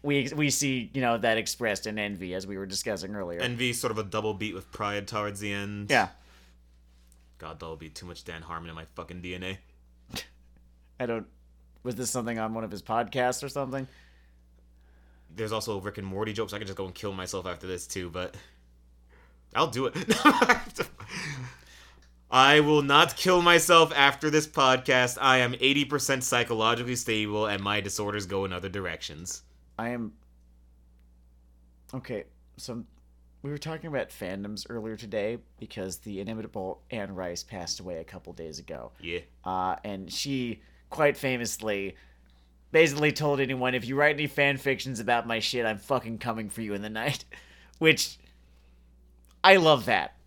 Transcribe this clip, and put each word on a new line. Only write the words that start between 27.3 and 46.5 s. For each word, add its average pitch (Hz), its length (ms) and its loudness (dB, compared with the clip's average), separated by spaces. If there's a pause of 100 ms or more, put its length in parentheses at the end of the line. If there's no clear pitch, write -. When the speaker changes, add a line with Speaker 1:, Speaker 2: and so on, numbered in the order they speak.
Speaker 2:
and 101 160 -2
my 104 200 0
disorders 101 420 -4
go 98 220 -2
in 92 80 -6
other 90 160 -6
directions. 87 720 -8 (360)
Speaker 1:
I 117 120 -4
am, 117 220 -6 (1800)
okay, 120 300 -8 (320)
so 117 280 -10 (580)
we 143 80 -8
were 147 80 -6
talking 160 300 -10
about 139 200 -4
fandoms 101 600 -8
earlier 110 260 -8
today 107 420 -4 (220)
because 95 380 -8
the 101 220 -10
inimitable 104 600 -8 (100)
Anne 98 240 -8
Rice 87 280 -6
passed 90 380 -8
away 90 180 -8
a 82 60 -10
couple 92 280 -16
days 82 260 -12
ago. 65 420 -14
Speaker 2:
Yeah. 85 200 -6 (240)
Speaker 1:
Uh, 92 400 -2
and 95 260 -10
she 127 520 -6 (260)
quite 147 300 2
famously 110 800 -4 (720)
basically 151 420 6
told 143 280 2
anyone, 127 340 0
"If 117 120 -2
you 131 100 -4
write 147 200 4
any 147 100 -2
fan 143 300 2
fictions 131 440 -2
about 117 260 2
my 113 140 0
shit, 120 260 0
I'm 107 120 0
fucking 117 380 -4
coming 110 320 -4
for 113 140 -8